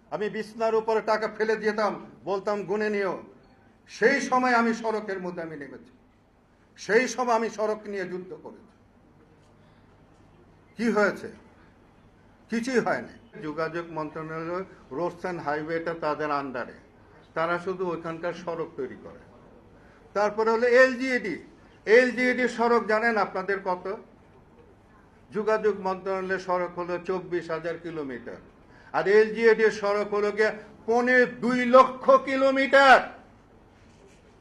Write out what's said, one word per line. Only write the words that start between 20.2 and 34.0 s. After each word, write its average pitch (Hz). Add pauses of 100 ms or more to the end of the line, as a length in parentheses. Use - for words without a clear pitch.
হলো 226
এলজিইডি, 247 (420)
এলজিইডি 247
সড়ক 233
জানেন 220
আপনাদের 190
কত? 185 (1300)
যোগাযোগ 208
মন্ত্রণালয়ের 190
সড়ক 180
হলো 175
চব্বিশ 170
হাজার 165
কিলোমিটার, 139 (580)
আর 160
এলজিইডি 220
সড়ক 208
হলো 208
গিয়ে 208 (340)
পৌনে 247
দুই 247
লক্ষ 254
কিলোমিটার। 269 (1400)